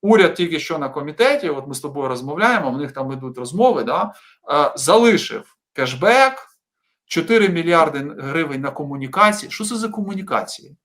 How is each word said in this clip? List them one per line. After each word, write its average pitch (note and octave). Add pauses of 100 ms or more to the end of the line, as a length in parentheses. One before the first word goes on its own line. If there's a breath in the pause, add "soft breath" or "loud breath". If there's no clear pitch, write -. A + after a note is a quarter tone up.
Уряд G3
тільки E3
що D#3+
на C#3
комітеті, E3+
от C3+
ми C#3
з -
тобою C#3
розмовляємо, D3
в B2+
них C#3+
там C3+
ідуть C3
розмови, D3+
да, F3+ (400 loud breath)
е, C#3+
залишив G3 (160)
кешбек, G#3 (640)
чотири G3+
мільярди E3
гривень C#3
на C#3
комунікації. C#3+
Що -
це A3+
за A3
комунікації? F#3+